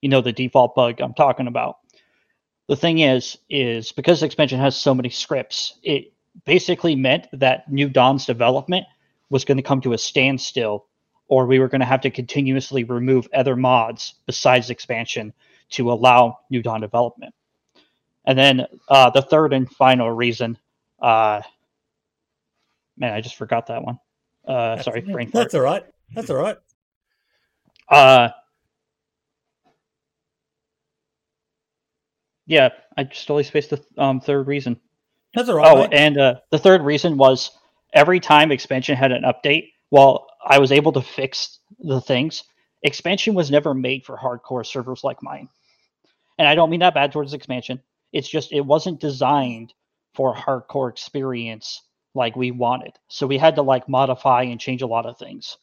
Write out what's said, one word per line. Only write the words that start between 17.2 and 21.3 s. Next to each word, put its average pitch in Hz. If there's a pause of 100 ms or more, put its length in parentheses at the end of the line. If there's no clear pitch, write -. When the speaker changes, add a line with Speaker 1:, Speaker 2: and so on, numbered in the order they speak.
Speaker 1:
And 131
then, 131 (220)
uh, 135
the 135
third 156
and 131
final 127
reason, 117 (440)
uh, 110 (1600)